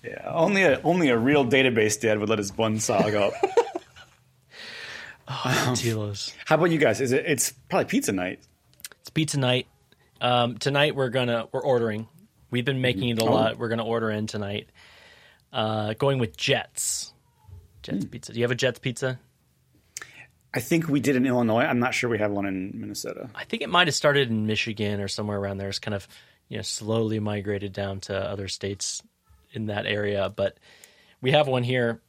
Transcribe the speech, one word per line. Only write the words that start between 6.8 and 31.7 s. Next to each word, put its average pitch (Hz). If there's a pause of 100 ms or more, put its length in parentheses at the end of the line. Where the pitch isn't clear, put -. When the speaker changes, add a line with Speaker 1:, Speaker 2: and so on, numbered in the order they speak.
Speaker 1:
Is 127
it, 139
it's 147 (180)
probably 170
pizza 269
night. 92 (600)
Speaker 2:
It's -
pizza 151
night. 127 (540)
Um, 120
tonight 143
we're 131
gonna, 117
we're 135
ordering. 113 (460)
We've 120
been 131
making 123
it 117
a 113
Speaker 1:
Mm-hmm. 113
Oh. -
Speaker 2:
lot. 113
We're 113
gonna 113
order 113
in 107
tonight. 104 (840)
Uh, 110
going 139
with 113
Jets. - (720)
Jets -
Speaker 1:
Mm. -
Speaker 2:
Pizza. 120
Do 113
you 117
have 120
a -
Jets 123
Pizza? 127 (1400)
Speaker 1:
I 127
think 165
we 143
did 139
in 127
Illinois. 120
I'm 131
not 123
sure -
we 110
have 107
one 101
in 95
Minnesota. 107
Speaker 2:
I -
think -
it -
might 175
have 139
started 139
in 107
Michigan 104
or 98
somewhere 104
around 98
there. 98
It's 98
kind 104
of, 98 (420)
you 113
know, 98
slowly 110
migrated 101
down 98
to 98
other 98
states - (500)
in 113
that 104
area, 101
but 98 (640)
we 127
have 151
one 127
here. 120